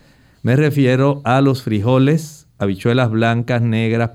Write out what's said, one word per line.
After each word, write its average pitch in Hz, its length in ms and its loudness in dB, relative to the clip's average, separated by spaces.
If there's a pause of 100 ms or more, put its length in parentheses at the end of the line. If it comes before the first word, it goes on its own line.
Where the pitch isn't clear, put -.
(420)
Me 120 140 0
refiero 139 680 2
a 127 180 2
los 135 200 0
frijoles, 131 840 -2 (100)
habichuelas 117 520 -2
blancas, 117 500 0
negras, 113 540 -2